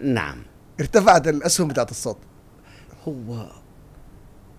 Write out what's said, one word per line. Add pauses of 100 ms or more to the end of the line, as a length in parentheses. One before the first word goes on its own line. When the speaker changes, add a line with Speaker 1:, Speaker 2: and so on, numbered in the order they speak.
Speaker 1:
نعم. (380)
Speaker 2:
ارتفعت
الأسهم
بتاعت
الصوت. (880)
Speaker 1:
هو، (1080)